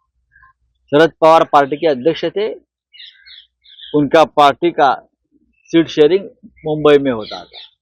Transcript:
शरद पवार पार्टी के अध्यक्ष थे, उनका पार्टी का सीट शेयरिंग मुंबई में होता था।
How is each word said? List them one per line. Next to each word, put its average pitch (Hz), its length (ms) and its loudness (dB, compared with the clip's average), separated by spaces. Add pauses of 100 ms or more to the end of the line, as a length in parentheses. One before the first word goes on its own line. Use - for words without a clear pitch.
(920)
शरद 156 280 2
पवार 160 240 4
पार्टी 143 320 0
के 160 100 -4
अध्यक्ष 151 400 -4
थे, 202 220 -6 (1500)
उनका 147 300 2 (120)
पार्टी 147 340 2
का 151 180 0 (840)
सीट 165 180 0
शेयरिंग 165 360 0 (400)
मुंबई 151 340 2
में 139 140 -4
होता 98 320 -12
था। - 160 -20 (220)